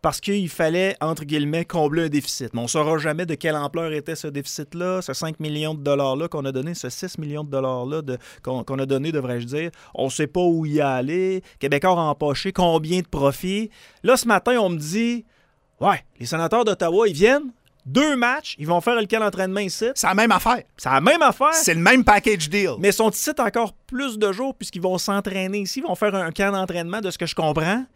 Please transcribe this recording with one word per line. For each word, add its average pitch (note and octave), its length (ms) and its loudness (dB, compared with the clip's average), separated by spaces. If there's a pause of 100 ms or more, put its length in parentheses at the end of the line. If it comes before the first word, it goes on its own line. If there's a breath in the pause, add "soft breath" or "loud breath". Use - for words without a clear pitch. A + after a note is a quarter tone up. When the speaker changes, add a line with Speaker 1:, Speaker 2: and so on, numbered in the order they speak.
Speaker 1:
parce D#3 180 -2
qu'il G3+ 300 -2
fallait, F3+ 500 0
entre D#3 240 -4
guillemets, D3+ 400 -2
combler D#3+ 400 0
un D#3+ 60 -2
déficit. C3+ 440 -4
Mais A#2+ 60 -4
on A#2 40 -4
ne A#2+ 40 -6
saura D#3 300 0
jamais D3+ 280 -2
de D#3+ 100 -4
quelle D#3 200 -2
ampleur D#3 380 -4
était D3+ 240 -6
ce - 100 -10
déficit-là, E3 760 -6
ce D3 120 -8
cinq D#3+ 260 -8
millions D#3 360 -4
de D3+ 60 -10
dollars-là C#3+ 460 0
qu'on D3 160 -6
a C3+ 80 -4
donné, C3+ 220 -4
ce B2+ 160 -10
six - 280 -10
millions D3+ 280 -8
de D3 40 -12
dollars-là C3+ 520 -4
de, B2+ 160 -6 (260 loud breath)
qu'on, B2+ 220 -6
qu'on C3+ 140 -6
a C3+ 60 0
donné, C#3 280 0
devrais-je B2 320 -4
dire. D3+ 260 -6 (240 soft breath)
On - 120 -2
ne - 20 -2
sait D3+ 180 -2
pas F3+ 140 -2
où E3 240 2
il D3+ 140 0
est - 20 4
allé. D#3+ 600 0 (160 soft breath)
Québécois C#3+ 340 2
a E3+ 100 4
empoché D3+ 500 0
combien E3+ 480 2
de F3 80 -6
profits. F3+ 600 0 (340 soft breath)
Là, B3 140 6
ce A#3 100 -2
matin, A#3 320 4
on G3+ 120 4
me E3+ 60 -2
dit, « A3 460 -2 (560)
Ouais, F3 240 2 (160)
les B2 60 -10
sénateurs E3 400 0
d'Ottawa, F#3+ 420 2
ils F#3 60 0
viennent. » B3 400 2 (320)
Deux C4+ 320 2
matchs, B3 420 -2
ils D3+ 80 -6
vont E3+ 140 2
faire A#3+ 180 2
le G#3+ 60 0
camp A3 160 0
d'entraînement F#3+ 400 -2
ici. G3+ 240 -4 (100)
Speaker 2:
C'est - 120 0
la F#3+ 80 4
même G#3 180 6
affaire. A3 300 2 (120)
Speaker 1:
C'est - 160 -6
la C3+ 80 6
même C#4+ 220 6
affaire. C#4+ 320 4
Speaker 2:
C'est C#4+ 220 2
le E3 60 0
même A#3 220 8
package G3+ 460 4
deal. F#3 300 0
Speaker 1:
Mais F#3+ 100 4
ils F#3+ 40 4
sont A3 160 2
ici - 200 -4 (100)
encore A3+ 320 0 (160)
plus B3+ 320 -6
de G3+ 140 2
jours B3+ 200 -4
puisqu'ils - 280 -10
vont F#3 160 0
s'entraîner G3 640 -4
ici. G3 200 -6
Ils D#4+ 80 -6
vont F#3 80 -2
faire G#3 180 0
un F3 180 -2
camp G3 200 0
d'entraînement, F#3 480 -4
de G3 100 -4
ce - 80 -10
que F3 80 -4
je - 100 -6
comprends. E3 500 0 (100)